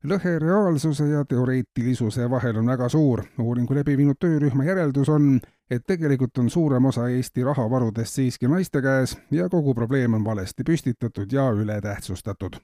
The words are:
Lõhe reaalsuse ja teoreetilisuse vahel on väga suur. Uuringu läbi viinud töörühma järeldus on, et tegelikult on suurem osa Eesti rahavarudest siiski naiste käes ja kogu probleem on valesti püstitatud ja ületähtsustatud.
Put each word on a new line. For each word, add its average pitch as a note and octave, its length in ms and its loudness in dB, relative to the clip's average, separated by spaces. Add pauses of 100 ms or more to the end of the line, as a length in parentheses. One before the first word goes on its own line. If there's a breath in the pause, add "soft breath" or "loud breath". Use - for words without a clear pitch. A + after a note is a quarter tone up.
Lõhe F3 380 -2
reaalsuse D#3+ 680 2
ja D3 140 0
teoreetilisuse B2 1040 0
vahel B2 280 0
on A#2 160 2
väga B2 160 -2
suur. C3 320 2 (160)
Uuringu A#2+ 400 0
läbi C#3+ 200 0
viinud C#3+ 200 4
töörühma D3 480 0
järeldus D#3 480 0
on, C#3+ 240 4 (320 loud breath)
et A#2+ 160 -4
tegelikult C#3+ 560 -2
on A#2 80 2
suurem C3+ 400 2
osa A#2+ 180 -2
Eesti B2 360 -4
rahavarudest A#2+ 720 -2
siiski B2+ 320 0
naiste E3 320 0
käes C3+ 360 0 (140)
ja E3+ 180 0
kogu D3 280 0
probleem A#2 400 0
on G#2 80 0
valesti G#2+ 380 -6
püstitatud A#2 680 -4
ja C3+ 200 0
ületähtsustatud. G#2 1120 -6